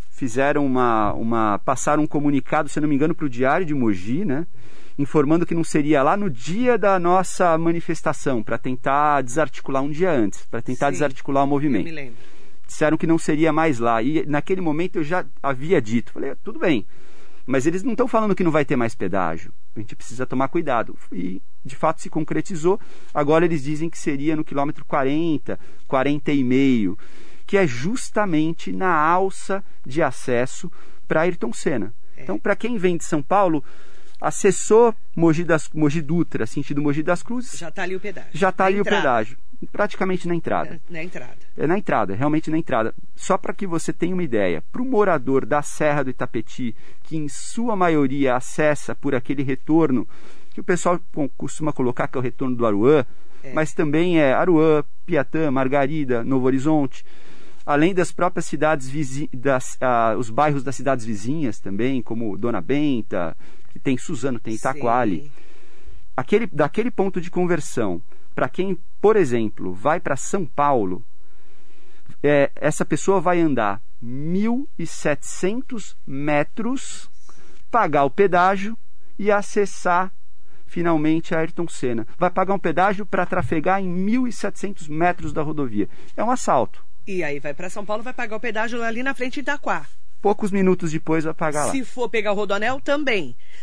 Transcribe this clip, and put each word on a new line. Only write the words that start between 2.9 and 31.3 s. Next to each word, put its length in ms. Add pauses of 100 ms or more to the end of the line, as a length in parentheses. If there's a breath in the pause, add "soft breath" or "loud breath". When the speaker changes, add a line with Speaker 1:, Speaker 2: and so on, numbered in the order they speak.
Speaker 1:
me 40
engano, 200
pro 120
Diário 380
de 80
Mogi, 500
né? 240 (520 loud breath)
Informando 480
que 80
não 100
seria 380
lá 120
no 140
dia 480
da 220
nossa 580
manifestação, 840
pra 160
tentar 640
desarticular 580
um 100
dia 200
antes, 340
pra 160
tentar 280
Speaker 2:
Sim, 40
Speaker 1:
desarticular 520
o 20
movimento. 400
Speaker 2:
eu 80
me 80
lembro. 140 (500 soft breath)
Speaker 1:
Disseram 320
que 80
não 100
seria 340
mais 280
lá, 240
e 240
naquele 340
momento 360
eu 80
já 200 (180)
havia 380
dito, 320
falei, 220 (100)
"Tudo 140
bem, 260 (640 soft breath)
mas 180
eles 180
não 140
tão 100
falando 280
que 100
não 60
vai 160
ter 100
mais 180
pedágio, 600 (200)
a 60
gente 160
precisa 300
tomar 220
cuidado." 500 (120)
E, 300 (240)
de 120
fato, 260
se 80
concretizou. 680 (360 loud breath)
Agora 320
eles 160
dizem 260
que 80
seria 400
no 80
quilômetro 400
quarenta, 720 (300 soft breath)
quarenta 420
e 140
meio. 540 (520 loud breath)
Que 60
é 100
justamente 1040
na 240
alça 720 (200 soft breath)
de 200
acesso 640 (380 soft breath)
pra 140
Ayrton 300